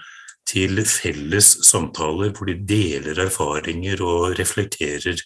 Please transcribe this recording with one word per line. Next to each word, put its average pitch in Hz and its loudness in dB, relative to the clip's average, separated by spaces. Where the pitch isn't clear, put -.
til 95 0
felles 82 2
samtaler 85 2
hvor - -10
de 92 -2
deler 85 0
erfaringer 85 -2
og 87 2
reflekterer 87 -2